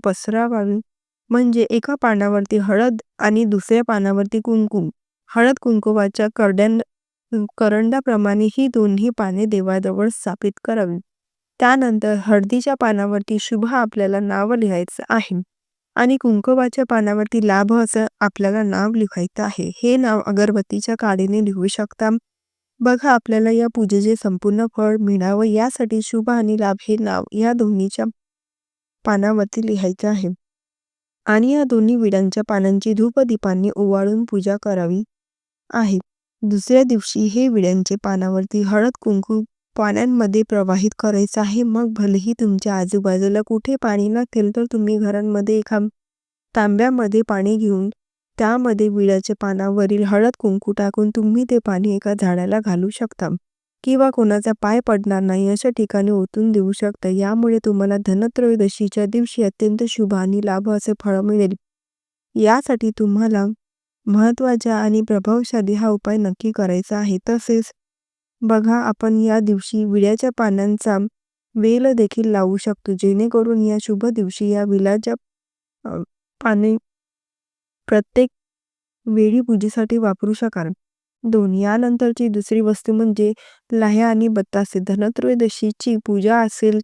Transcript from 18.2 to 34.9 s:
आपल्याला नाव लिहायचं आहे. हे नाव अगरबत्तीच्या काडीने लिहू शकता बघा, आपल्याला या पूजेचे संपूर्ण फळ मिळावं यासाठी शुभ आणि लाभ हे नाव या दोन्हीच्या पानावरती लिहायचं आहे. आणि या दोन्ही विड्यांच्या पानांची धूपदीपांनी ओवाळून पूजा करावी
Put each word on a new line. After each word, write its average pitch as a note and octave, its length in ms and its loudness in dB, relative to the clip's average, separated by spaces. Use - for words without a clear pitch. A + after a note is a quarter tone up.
आपल्याला G3+ 420 0
नाव G3+ 300 0
लिहायचं G#3 500 -4
आहे. F#3 320 -6
हे A#3+ 220 2
नाव A3 280 2
अगरबत्तीच्या G#3 720 -2
काडीने G3+ 460 0
लिहू G3 220 -2
शकता G#3+ 420 -4
बघा, B3+ 320 2
आपल्याला A3+ 400 2
या A#3 240 2
पूजेचे G#3 400 0
संपूर्ण G#3 500 -2
फळ G#3+ 240 0
मिळावं G3+ 460 0
यासाठी A3 580 0
शुभ A3+ 260 -4
आणि A3 300 0
लाभ G3 220 0
हे G#3+ 180 -2
नाव G3 240 -4
या A3+ 200 0
दोन्हीच्या G#3+ 520 -2
पानावरती G#3 640 0
लिहायचं G3 400 -2
आहे. G3 220 -2
आणि A3 260 2
या D4 120 2
दोन्ही A#3 320 2
विड्यांच्या G3+ 520 0
पानांची G3 460 0
धूपदीपांनी G#3+ 840 0
ओवाळून G3+ 480 0
पूजा G3 380 -2
करावी F#3 400 -2